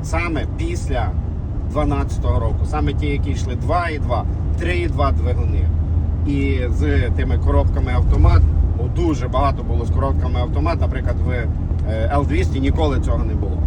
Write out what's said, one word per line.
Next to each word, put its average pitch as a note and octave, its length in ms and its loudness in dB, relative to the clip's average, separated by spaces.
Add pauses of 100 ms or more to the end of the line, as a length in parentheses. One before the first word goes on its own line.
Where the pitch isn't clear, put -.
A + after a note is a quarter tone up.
Саме E3 420 -2 (120)
після - 520 -2 (600)
дванадцятого C#3+ 680 0
року, - 260 0
саме D3 280 0
ті, D3+ 120 -2
які C#3+ 260 0
йшли - 240 -2
два E3+ 340 0
і D3+ 100 -4
два, - 260 -2 (340)
три F3 180 -2
і F3 100 -2
два C#3 240 0
двигуни. - 580 0 (580)
І C#3 320 0 (100)
з C#3 400 2
тими C3 280 0
коробками - 540 2
автомат, - 500 4 (360)
бо - 60 -2 (180)
дуже D#3+ 260 0
багато C#3 360 0
було - 220 0
з - 40 -4
коробками C#3 500 0
автомат, D3+ 420 0
наприклад, - 340 0 (100)
в, - 60 0
е, - 840 -2
Л C#3+ 120 2
двісті - 340 0
ніколи C3+ 400 0
цього - 240 0
не - 100 -2
було. - 340 -2